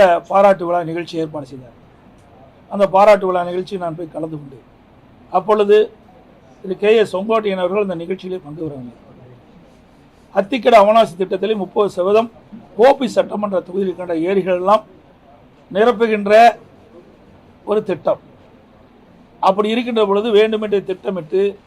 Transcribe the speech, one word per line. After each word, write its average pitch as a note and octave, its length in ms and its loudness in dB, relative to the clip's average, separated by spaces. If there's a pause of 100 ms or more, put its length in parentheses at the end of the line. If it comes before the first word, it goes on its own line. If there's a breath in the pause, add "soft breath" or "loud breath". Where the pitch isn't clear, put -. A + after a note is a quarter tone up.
(320)
பாராட்டு F#3+ 380 4
விழா F3 220 -2
நிகழ்ச்சி E3+ 340 -8
ஏற்பாடு D3+ 280 -12
செய்தார். B2 220 -20 (960)
அந்த G3+ 200 0
பாராட்டு G3 340 6
விழா F3+ 200 0
நிகழ்ச்சி F#3 360 -8
நான் E3 140 -6
போய் E3+ 180 -12
கலந்து D#3+ 240 -10
கொண்டேன். - 260 -20 (720)
அப்பொழுது G#3 400 2 (840)
திரு F#3 180 -8
கே G3+ 160 0
ஏ G#3+ 60 2 (100)
செங்கோட்டையன் G3+ 500 -4
அவர்கள் G3 220 -2
இந்த F#3 160 -6
நிகழ்ச்சியிலே F#3 420 -10
பங்கு D3+ 200 -14
பெறவில்லை. C3 300 -12 (1500)
அத்திக்கடவு A3+ 440 4
அவனாசி G#3+ 380 2
திட்டத்திலே G3 400 -4
முப்பது G3 340 -2
சதவீதம் G#3 340 0 (480)
கோபி C4+ 380 4
சட்டமன்ற G3 540 -2
தொகுதியில் F#3+ 200 -4
இருக்கின்ற F3 280 -6 (120)
ஏரிகள் F#3 320 0
எல்லாம் G#3 220 2 (920)
நிரப்புகின்ற G#3+ 540 0 (1400)
ஒரு G#3 180 0
திட்டம். E3+ 320 -4 (1300)
அப்படி G#3 240 0
இருக்கின்ற A3+ 380 -2
பொழுது G#3 260 0
வேண்டுமென்றே G#3+ 540 0
திட்டமிட்டு F#3 500 -6 (260)